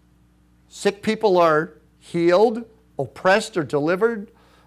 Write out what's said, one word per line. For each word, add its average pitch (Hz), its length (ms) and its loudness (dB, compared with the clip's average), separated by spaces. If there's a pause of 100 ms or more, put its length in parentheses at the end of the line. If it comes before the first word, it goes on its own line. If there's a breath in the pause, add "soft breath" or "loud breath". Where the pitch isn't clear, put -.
(680)
sick - 340 -4
people 214 360 0
are 165 340 2 (260)
healed, 202 640 0 (340)
oppressed 190 580 -2
are 165 80 -2
delivered, 185 640 -2 (360 soft breath)